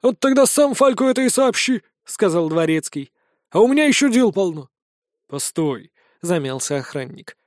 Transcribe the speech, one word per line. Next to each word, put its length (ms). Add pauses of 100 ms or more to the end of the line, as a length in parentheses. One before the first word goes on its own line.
«Вот 180
тогда 280
сам 280
Фальку 300
это 160
и 80
сообщи», 540 (220)
сказал 440
Дворецкий. 640 (380)
«А 100
у 80
меня 160
ещё 240
дел 240
полно». 380 (580)
«Постой», 640 (300)
замялся 560
охранник. 580 (100)